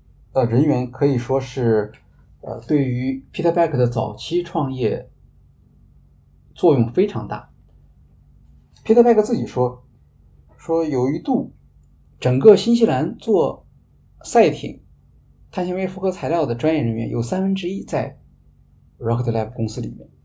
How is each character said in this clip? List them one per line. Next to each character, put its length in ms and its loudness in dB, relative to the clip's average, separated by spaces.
呃， 140 0
人 180 2
员 260 0
可 140 -2
以 140 2
说 200 -2
是， 540 0
呃， 220 -12
对 260 0
于 340 -4
Peter 180 0
Beck 240 2
的 100 4
早 300 -4
期 260 -4
创 300 -4
业 380 -4
作 180 2
用 180 2
非 160 0
常 220 -8
大。 240 -12
Peter 200 6
Beck 180 6
自 160 -2
己 100 -4
说， 380 -4
说 260 -2
有 280 0
一 80 -4
度 340 -4
整 200 0
个 180 10
新 180 0
西 120 4
兰 320 -2
做 480 0
赛 260 4
艇、 320 -6
碳 160 -6
纤 100 -4
维 100 -2
复 140 -10
合 100 0
材 200 -6
料 160 0
的 80 -4
专 200 0
业 60 0
人 140 -2
员 160 -4
有 100 -2
三 220 -2
分 120 0
之 140 -6
一 160 -6
在 340 -6
Rocket 340 -2
Lab 200 -4
公 160 -6
司 140 -8
里 60 -8
面。 200 -16